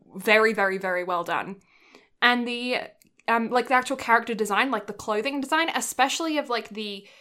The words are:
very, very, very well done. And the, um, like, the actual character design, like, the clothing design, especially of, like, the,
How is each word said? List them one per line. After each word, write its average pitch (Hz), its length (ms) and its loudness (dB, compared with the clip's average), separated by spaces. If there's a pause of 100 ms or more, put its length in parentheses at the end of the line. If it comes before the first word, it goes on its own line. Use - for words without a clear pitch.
(140)
very, 220 380 4
very, 196 260 0
very 185 280 -2
well 175 180 -2
done. 170 340 -4 (640)
And 240 260 4
the, 240 300 -4 (500)
um, 226 220 0
like, 240 180 0
the 269 80 0
actual 254 220 2
character 233 360 2
design, 208 380 0
like, 214 160 -4
the 202 60 -10
clothing 226 480 -4
design, 277 340 0
especially 277 600 0
of, 294 120 -2
like, 226 200 -2
the, 202 360 -8 (160)